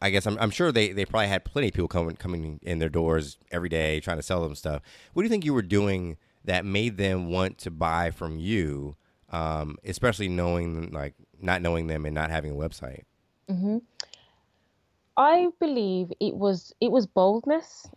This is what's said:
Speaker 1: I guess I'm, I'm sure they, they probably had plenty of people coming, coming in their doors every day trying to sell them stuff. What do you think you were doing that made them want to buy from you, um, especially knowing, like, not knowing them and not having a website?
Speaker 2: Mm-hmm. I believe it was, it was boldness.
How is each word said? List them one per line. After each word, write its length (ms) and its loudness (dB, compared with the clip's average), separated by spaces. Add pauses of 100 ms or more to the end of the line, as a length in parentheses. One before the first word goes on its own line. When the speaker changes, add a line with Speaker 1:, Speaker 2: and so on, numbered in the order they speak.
Speaker 1:
I 100 0
guess 160 2
I'm, 120 0
I'm 120 2
sure 200 2
they, 220 2
they 140 -2
probably 220 2
had 160 0
plenty 240 -2
of 60 -2
people 140 0
coming, 280 -2
coming 460 -8
in 160 -4
their 120 0
doors 480 0 (120)
every 180 -4
day 320 0
trying 180 -4
to 40 -6
sell 200 -2
them 120 -4
stuff. 280 -6 (300)
What 100 0
do 40 0
you 40 -2
think 140 0
you 100 2
were 80 2
doing 560 0 (260)
that 200 0
made 340 0
them 320 0
want 280 0
to 120 -8
buy 400 0
from 280 -8
you, 580 -2 (340)
um, 540 -4
especially 440 -2
knowing, 640 -2
like, 220 -8 (260)
not 220 0
knowing 240 0
them 180 -2
and 100 -4
not 160 -2
having 200 -4
a 40 -6
website? 480 -8 (460)
Speaker 2:
Mm-hmm. 300 -2 (1400)
I 320 6 (120)
believe 600 0
it 140 0
was, 460 0
it 100 4
was 160 4
boldness. 920 2